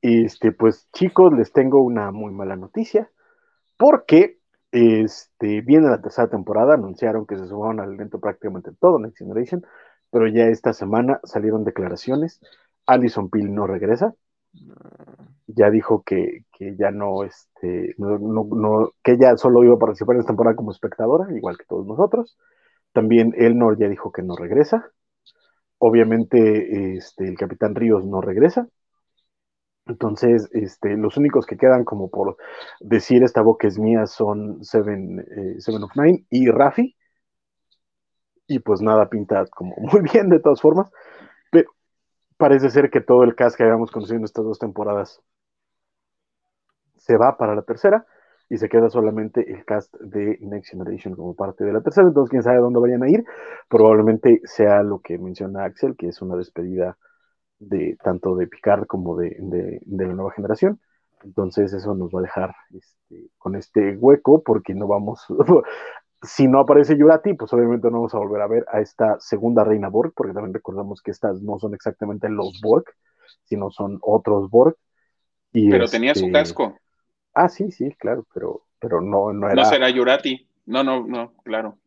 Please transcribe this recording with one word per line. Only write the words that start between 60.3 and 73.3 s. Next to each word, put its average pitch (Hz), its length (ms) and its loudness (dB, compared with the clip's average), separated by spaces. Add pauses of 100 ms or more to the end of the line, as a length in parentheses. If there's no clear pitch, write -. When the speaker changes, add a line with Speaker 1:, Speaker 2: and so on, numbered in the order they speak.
Speaker 1:
generación. 107 480 -6 (420)
Entonces 98 500 -6
eso 101 220 -8
nos 90 180 -8
va 92 60 -8
a 92 40 -6
dejar, 92 340 -8 (160)
este, - 560 -20 (100)
con 95 160 -10
este 101 420 -4
hueco, 139 460 4
porque 104 320 -4
no 98 140 -8
vamos, 101 400 -6
<laughs> - 920 0
si - 260 0
no 131 100 4
aparece 147 400 6
Yurati, 156 360 4
pues 113 180 -10
obviamente 120 360 0
no 117 100 -4
vamos 117 160 -6
a 113 40 -4
volver 104 240 -4
a 104 60 -4
ver 113 240 -2
a 107 80 -2
esta 107 400 -2
segunda 117 420 -2
reina 107 260 0
Borg, 117 240 -2
porque 98 220 -8
también 101 180 -10
recordamos 98 500 -12
que 101 100 -12
estas 98 280 -8
no 101 200 -10
son 104 120 -8
exactamente 104 560 -10
los 95 360 -8
Borg, 107 200 2 (600)